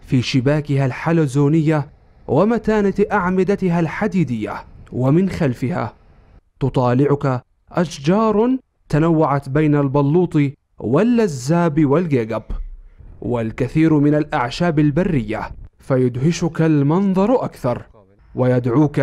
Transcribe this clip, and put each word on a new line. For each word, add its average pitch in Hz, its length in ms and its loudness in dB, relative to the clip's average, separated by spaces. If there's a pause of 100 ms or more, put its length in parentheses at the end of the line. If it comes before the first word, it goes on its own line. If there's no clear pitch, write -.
في 127 220 -2
شباكها 139 640 0
الحلزونية 151 1000 0 (400)
ومتانة 208 680 0 (180)
أعمدتها 185 680 0
الحديدية، 143 760 -2 (380)
ومن 151 380 2
خلفها 123 640 -4 (680)
تطالعك 131 840 0 (300)
أشجار 208 840 0 (320)
تنوعت 147 600 2
بين 147 260 2
البلوط 147 600 2 (420)
واللزاب 165 1080 0
والجيجب 131 560 0 (800)
والكثير 120 720 0
من 147 200 4
الأعشاب 151 640 -2
البرية، 139 720 -2 (280)
فيدهشك 139 840 0
المنظر 180 840 2
أكثر 120 380 -6 (520)
ويدعوك 127 680 2